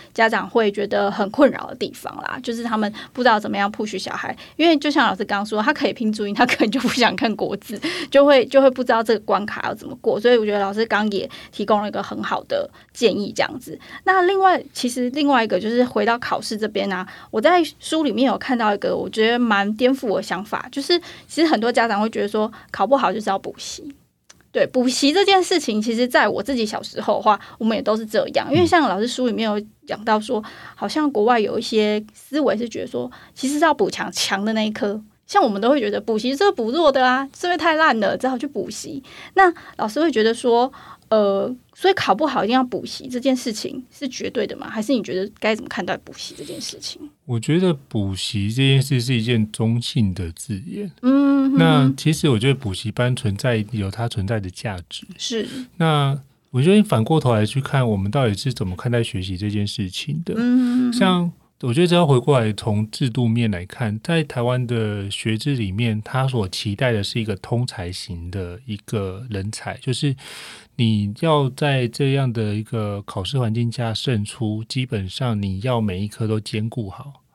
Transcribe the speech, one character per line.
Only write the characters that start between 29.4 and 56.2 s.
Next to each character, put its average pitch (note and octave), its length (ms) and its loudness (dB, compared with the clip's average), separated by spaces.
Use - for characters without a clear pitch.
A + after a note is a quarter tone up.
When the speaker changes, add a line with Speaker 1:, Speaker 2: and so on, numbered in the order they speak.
Speaker 1:
有 G#3 100 -2
讲 G#3 180 -8
到 A3 140 2
说， G#3+ 220 -2
Speaker 2:
嗯。 G#3+ 40 -14
Speaker 1:
好 G#3 120 -6
像 D4+ 220 0
国 G#3+ 140 2
外 A#3+ 160 4
有 - 180 -2
一 A3 40 -4
些 G#3+ 500 0
思 - 280 -6
维 G#3+ 160 2
是 A#3 120 -6
觉 G#3+ 140 -10
得 - 40 -8
说， B3 240 -6
其 C4 140 -4
实 D4 100 -2
是 E4 60 2
要 D4+ 100 4
补 F#3+ 160 0
强 - 220 -6
强 G3+ 320 -2
的 A3 80 0
那 A3 100 0
一 G#3+ 80 0
科。 A3 320 -4
像 G4 160 2
我 C4 60 4
们 G3 120 -2
都 A#3+ 100 2
会 D4 100 4
觉 G#3 100 -2
得 G3+ 100 -2
补 A3 180 -2
习 B3+ 180 -2
这 G4 80 2
个 G4+ 80 6
补 A3+ 180 -2
弱 D4+ 220 4
的 C4+ 120 4
啊， C4 280 2
这 - 160 -6
个 F4 80 2
太 D#4+ 200 2
烂 D4+ 220 4
了， G3 180 0
只 B3+ 120 -2
好 B3+ 80 -2
去 C#4+ 100 -6
补 B3 240 -6
习。 - 320 -10
那 F#4 180 6
老 A3 120 -2
师 G#3+ 100 -4
会 D#4 140 2
觉 A3 100 2
得 A3+ 120 4
说， A#3+ 360 2
呃， G3+ 420 4
所 - 180 2
以 F#4+ 40 2
考 - 200 2
不 D4 120 2
好 A#3+ 180 0
一 - 20 0
定 A#3 80 2
要 C4 80 4
补 B3 220 -4
习 - 240 -12
这 B3 100 -6
件 C4 160 2
事 B3+ 160 -4
情 - 400 -8
是 - 160 -10
绝 - 220 -8
对 G#3+ 180 -2
的 - 80 -10
吗？ - 140 -14
还 G#3+ 140 -6
是 C#4 100 0
你 A3 100 2
觉 - 120 -6
得 F#3+ 140 -4
该 A3 160 0
怎 - 80 -12
么 - 40 -14
看 - 160 -6
待 F#3 120 -4
补 - 180 -16
习 - 220 -14
这 D3 80 -16
件 - 160 -12
事 - 180 -10
情？ - 220 -12
Speaker 2:
我 A#2 160 -4
觉 D#3+ 180 0
得 F3+ 140 4
补 G2 260 -2
习 G2+ 380 -2
这 A#2 40 -4
件 C3+ 260 6
事 C3+ 180 0
是 B2 140 0
一 A2+ 80 2
件 A2+ 280 2
中 A2+ 300 0
性 G#2+ 320 0
的 F2 200 -6
字 G2 340 -8
眼。 F#3+ 340 -10
Speaker 1:
嗯， C4+ 540 4
嗯， - 0 -
嗯。 - 40 4
Speaker 2:
那 D3+ 380 6
其 D#3 160 0
实 D#3 160 0
我 A2+ 100 4
觉 B2+ 100 2
得 C#3 60 4
补 G2+ 200 -4
习 G#2+ 180 -6
班 B2 240 0
存 G2 180 -2
在， A2 360 0
有 G2 200 -2
它 A2+ 160 -6
存 G2 200 -4
在 A2 120 -2
的 F#2 120 -6
价 G2+ 280 -8
值。 - 160 -14
Speaker 1:
是。 - 320 -6
Speaker 2:
那 C#3+ 420 0